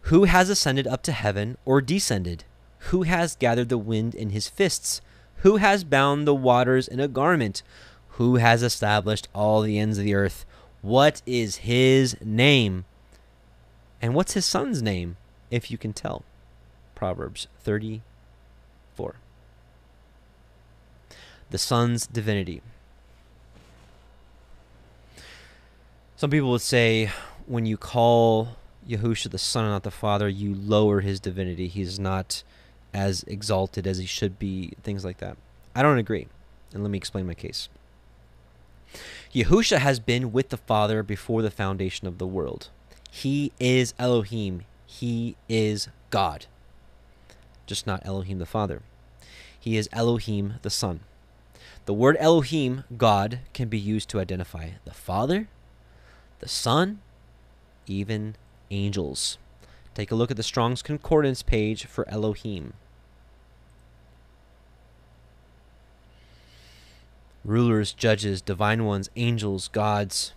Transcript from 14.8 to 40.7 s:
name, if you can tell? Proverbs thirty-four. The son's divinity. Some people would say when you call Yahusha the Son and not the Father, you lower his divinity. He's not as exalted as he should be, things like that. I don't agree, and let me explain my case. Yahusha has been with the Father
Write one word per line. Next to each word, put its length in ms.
name, 340
if 200
you 80
can 160
tell? 280
Proverbs 540
thirty-four. 1600
The 100
son's 480
divinity. 540
Some 140
people 200
would 100
say 500
when 180
you 120
call 800
Yahusha 420
the 80
Son 260
and 80
not 100
the 80
Father, 380
you 260
lower 460
his 180
divinity. 500
He's 300
not 440
as 300
exalted 640
as 120
he 60
should 340
be, 340
things 240
like 120
that. 200
I 80
don't 160
agree, 300
and 100
let 80
me 80
explain 280
my 80
case. 360
Yahusha 440
has 220
been 320
with 180
the 80
Father 440